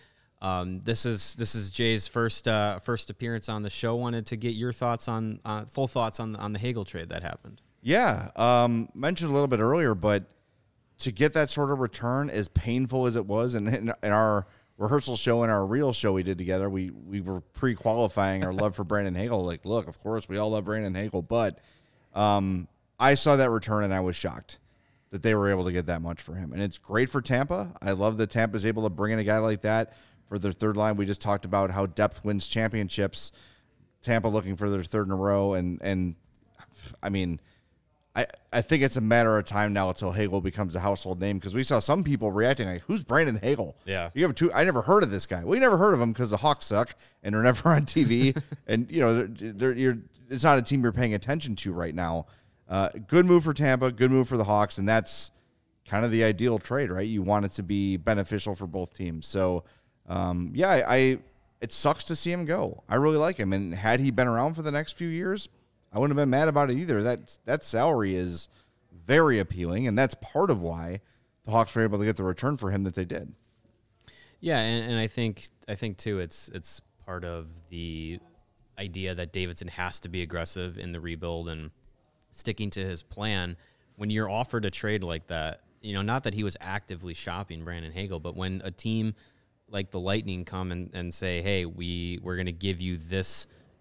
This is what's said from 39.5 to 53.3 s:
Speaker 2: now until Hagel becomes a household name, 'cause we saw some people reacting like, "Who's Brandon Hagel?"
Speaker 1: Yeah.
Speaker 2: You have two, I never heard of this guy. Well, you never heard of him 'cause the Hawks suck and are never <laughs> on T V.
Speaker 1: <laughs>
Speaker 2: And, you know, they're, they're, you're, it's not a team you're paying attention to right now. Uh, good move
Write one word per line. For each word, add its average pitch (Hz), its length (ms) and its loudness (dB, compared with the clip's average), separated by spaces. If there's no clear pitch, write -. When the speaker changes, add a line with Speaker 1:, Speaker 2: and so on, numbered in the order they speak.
Speaker 2:
now 95 160 2
until 92 220 -2
Hagel 98 280 2
becomes 92 340 -2
a 87 60 -2
household 92 400 -2
name, 98 180 0
'cause 92 160 -6
we 131 80 0
saw 123 180 2
some 165 220 2
people 110 300 0
reacting 113 340 2
like, 90 160 -4
"Who's 196 220 -4
Brandon 135 320 2
Hagel?" 104 480 -2
Speaker 1:
Yeah. 92 300 -2
Speaker 2:
You 151 100 2
have 156 100 2
two, 170 200 2
I 139 100 6
never 147 160 4
heard 185 220 6
of 127 80 2
this 98 160 -2
guy. 87 180 -4
Well, 139 100 2
you 254 60 2
never 240 160 6
heard 196 160 6
of 131 80 4
him 117 140 2
'cause 120 160 -2
the 104 80 2
Hawks 147 260 2
suck 110 300 0
and 101 120 -2
are 110 80 2
never 123 260 6
<laughs> 165 60 8
on 147 100 4
T 143 200 4
V. 123 300 4
Speaker 1:
<laughs> - 160 -14
Speaker 2:
And, 117 240 0
you 165 120 0
know, 113 240 4
they're, 107 260 -10
they're, 120 220 2
you're, 127 240 4
it's 131 140 -2
not 147 140 8
a 123 40 4
team 135 200 2
you're 117 100 4
paying 120 200 2
attention 127 440 -2
to 98 180 -4
right 85 200 -4
now. 82 300 -2
Uh, 95 200 0
good 175 200 6
move 175 180 8